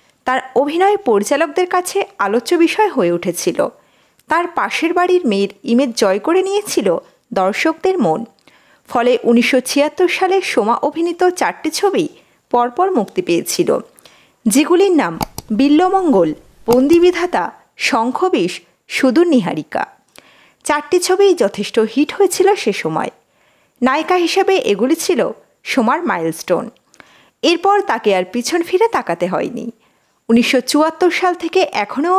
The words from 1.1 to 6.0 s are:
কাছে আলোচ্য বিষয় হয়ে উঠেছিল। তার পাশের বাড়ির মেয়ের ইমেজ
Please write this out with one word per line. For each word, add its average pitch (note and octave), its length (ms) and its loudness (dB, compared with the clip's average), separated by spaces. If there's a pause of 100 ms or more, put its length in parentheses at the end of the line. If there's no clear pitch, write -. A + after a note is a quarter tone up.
কাছে F4+ 300 -2 (220)
আলোচ্য G#3 380 -2
বিষয় E4+ 320 2
হয়ে F#3 280 0
উঠেছিল। F3 420 -4 (720)
তার E4+ 160 0 (100)
পাশের B3+ 380 -2
বাড়ির F4+ 320 2
মেয়ের G3 260 0 (120)
ইমেজ A#3+ 280 0 (100)